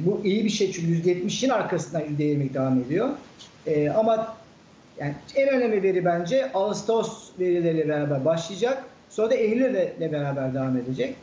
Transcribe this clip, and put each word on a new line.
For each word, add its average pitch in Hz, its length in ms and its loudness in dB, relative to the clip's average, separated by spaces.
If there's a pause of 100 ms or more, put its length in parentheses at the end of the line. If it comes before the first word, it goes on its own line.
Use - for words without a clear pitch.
bu 208 180 0
iyi 208 200 2
bir 208 60 2
şey - 220 -2
çünkü 165 160 -4
yüzde 170 220 2
yetmişin 208 380 0
arkasından 175 640 -2
yüzde 147 140 0
yirmilik 143 300 0
devam 131 260 2
ediyor. 170 280 -2 (580)
E, 147 240 2
ama 220 460 2 (600)
yani 147 160 -4 (200)
en 277 140 4
önemli 233 340 2
veri 180 220 2
bence 175 500 2
Ağustos 208 760 -2 (100)
verileriyle 170 500 2
beraber 147 360 0
başlayacak. 190 600 -2 (260)
Sonra 220 200 0
da 262 40 4
Eylül'le 208 800 0
beraber 139 420 -2
devam 131 220 0
edecek. 127 460 -4